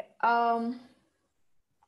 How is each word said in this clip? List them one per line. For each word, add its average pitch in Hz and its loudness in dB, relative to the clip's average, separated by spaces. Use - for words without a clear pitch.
Um, 233 0